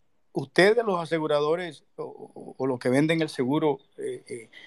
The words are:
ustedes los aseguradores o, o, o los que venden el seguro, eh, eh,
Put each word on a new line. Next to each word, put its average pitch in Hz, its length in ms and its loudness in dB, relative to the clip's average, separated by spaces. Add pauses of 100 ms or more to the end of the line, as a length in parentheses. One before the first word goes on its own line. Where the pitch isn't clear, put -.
(340)
ustedes 196 500 4
los 190 160 0
aseguradores 156 840 -2 (120)
o, 156 80 -10
o, - 540 -16
o 135 100 -2
los 127 120 -2
que 127 100 0
venden 156 320 4
el 151 80 -2
seguro, 143 500 0 (180)
eh, 127 300 -10
eh, 117 220 -14 (180)